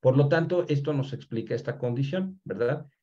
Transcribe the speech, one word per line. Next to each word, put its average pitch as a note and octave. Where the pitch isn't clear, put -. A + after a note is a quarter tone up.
Por B2+
lo C#3+
tanto, E3+
esto D3
nos C3+
explica A2+
esta A#2+
condición, C#3
¿verdad? A#2